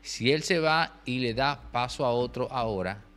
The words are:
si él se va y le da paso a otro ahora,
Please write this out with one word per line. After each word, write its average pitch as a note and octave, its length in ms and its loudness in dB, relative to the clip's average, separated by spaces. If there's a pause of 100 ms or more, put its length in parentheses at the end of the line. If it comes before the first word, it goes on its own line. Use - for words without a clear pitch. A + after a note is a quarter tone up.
si - 300 2
él D#3 100 2
se F3 160 -4
va D#3+ 460 2
y B2+ 140 -2
le A#2+ 160 0
da C#3 260 0 (120)
paso B2 340 0
a A#2+ 60 4
otro B2 380 -2
ahora, G#2+ 520 -2 (140)